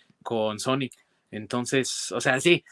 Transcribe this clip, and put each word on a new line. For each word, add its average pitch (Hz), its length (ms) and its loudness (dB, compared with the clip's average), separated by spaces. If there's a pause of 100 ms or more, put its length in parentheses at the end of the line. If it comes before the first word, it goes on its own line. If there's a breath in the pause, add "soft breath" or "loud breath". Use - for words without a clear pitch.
(240 soft breath)
con 107 360 -2
Sony. 131 300 0 (420 soft breath)
Entonces, 123 800 -2
o 113 100 -2
sea, 135 180 2
sí, 170 320 4